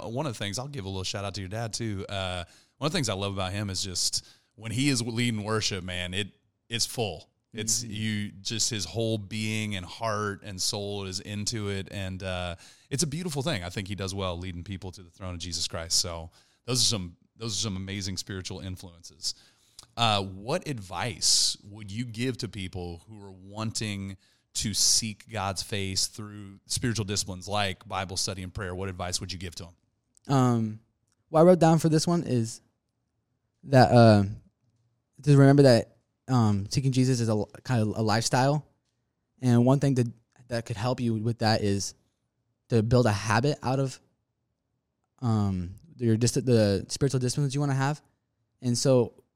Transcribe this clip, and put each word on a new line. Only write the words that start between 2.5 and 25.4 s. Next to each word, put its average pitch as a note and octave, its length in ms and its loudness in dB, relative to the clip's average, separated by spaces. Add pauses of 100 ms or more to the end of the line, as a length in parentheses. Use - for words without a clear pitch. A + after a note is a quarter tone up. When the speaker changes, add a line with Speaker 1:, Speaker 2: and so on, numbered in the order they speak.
Speaker 1:
one C3+ 80 -2
of D#3 40 -4
the F#3+ 60 -2
things D3 100 0
I G#2+ 60 -2
love G2 180 -4
about F#2+ 220 -4
him G2+ 160 -4
is F#2 120 -4
just - 440 -4 (300)
when G#2+ 180 -10
he C3+ 160 0
is A#2+ 120 2
leading A#2 440 -2
worship, G#2 400 -2
man, F2+ 280 -6
it, G2 140 -4 (400)
it's A#2 180 -2
full. G2+ 440 -6 (240)
It's A2 320 -4
Speaker 2:
Mm-hmm. A2 80 -10
Speaker 1:
you, G#2+ 380 -4 (100)
just G#2+ 280 -2
his G#2+ 140 -4
whole A2+ 340 -2
being G#2+ 600 -4
and F2+ 80 -8
heart G#2 580 -4
and F#2+ 180 -10
soul G2+ 440 -4
is F#2+ 160 -8
into G#2 480 -6
it. G2 220 -4
And, F#2+ 320 -8
uh, F2+ 320 -6 (340)
it's - 140 -2
a D#3+ 40 -2
beautiful D3 340 -6
thing. B2+ 220 -4
I F2 60 -8
think G2 180 -6
he G2+ 80 -8
does F#2+ 180 -6
well F#2 240 -4
leading F2 280 -10
people F#2 260 -10
to G2 100 -18
the F2 100 -20
throne F#2 220 -10
of F2 60 -10
Jesus E2 300 -6
Christ. E2 320 -2
So E2+ 280 -8 (360)
those B2 160 0
are A#2 40 4
some, F#2 300 -2 (220)
those A2 160 -8
are F#2+ 100 -4
some G2 140 -4
amazing G2 400 -8
spiritual F#2+ 420 -10
influences. F2 760 -12 (640)
Uh, G#2+ 260 2
what G2+ 460 -6
advice F#2+ 880 -2 (120)
would G#2 220 -16
you A#2 140 -6
give A#2 320 -4
to A2+ 100 -8
people F2 640 -10
who G#2+ 120 -20
are G2 120 -18 (100)
wanting G2+ 720 -6 (380)
to G#2+ 200 -2
seek - 560 0
God's G2 320 -4